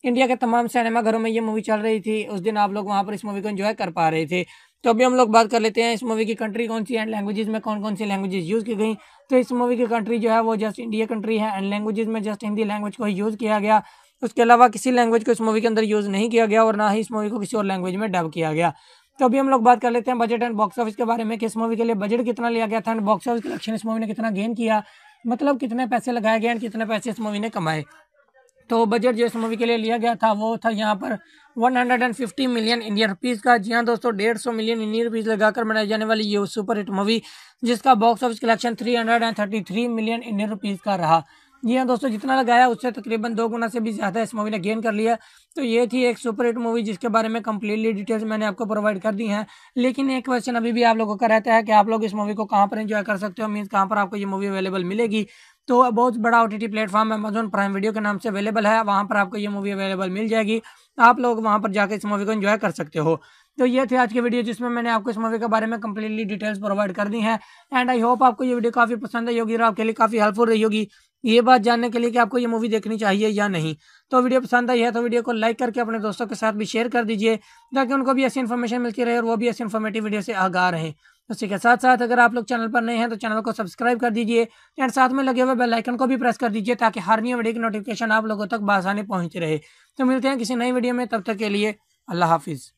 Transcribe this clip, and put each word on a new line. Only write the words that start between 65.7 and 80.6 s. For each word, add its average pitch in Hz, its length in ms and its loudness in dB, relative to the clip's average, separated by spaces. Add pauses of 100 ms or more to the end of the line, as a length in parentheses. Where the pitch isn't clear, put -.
कम्प्लीटली 214 460 -6
डिटेल्स 208 320 -6
प्रोवाइड 196 340 -2
कर 202 160 -4
दी 226 120 -4
हैं। 220 180 0 (340)
And 247 180 0
I 254 100 2
hope 240 220 2
आपको 254 220 0
ये 247 100 0
वीडियो 233 180 -2
काफ़ी 233 260 0
पसंद 233 300 -6
आई 233 100 0
होगी 226 160 -2
और 226 80 0
आपके 220 220 0
लिए 226 100 0
काफ़ी 220 240 2
हेल्पफुल 214 300 2
रही 220 140 2
होगी 214 260 0 (360)
ये 233 180 6
बात 247 180 6
जानने 233 300 2
के 233 80 -2
लिए 233 120 2
कि 240 80 0
आपको 240 200 2
ये 240 80 0
मूवी 226 220 0
देखनी 214 300 -2
चाहिए 208 300 2
या 208 200 0
नहीं। 160 260 -2 (380)
तो 254 100 6
वीडियो 254 180 4
पसंद 247 300 0
आई 240 100 2
है 240 120 2
तो 233 100 -2
वीडियो 233 200 0
को 233 100 -4
लाइक 220 260 0
करके 240 220 -2
अपने 226 180 -2
दोस्तों 208 280 -4
के 208 80 -8
साथ 220 180 -2
भी 208 140 -4
शेयर 226 220 -2
कर 233 160 0
दीजिए, 220 320 0 (360)
ताकि 262 220 0
उनको 269 200 2
भी 262 100 2
ऐसी 262 160 0
इन्फॉर्मेशन 240 400 -2
मिलती 240 240 -2
रहे 233 120 0
और 233 80 0
वो 226 120 0
भी 240 120 0
ऐसी 233 160 -4
इन्फॉर्मेटिव 214 400 -4
वीडियो 208 180 -2
से 240 120 -6
आगाह 180 360 2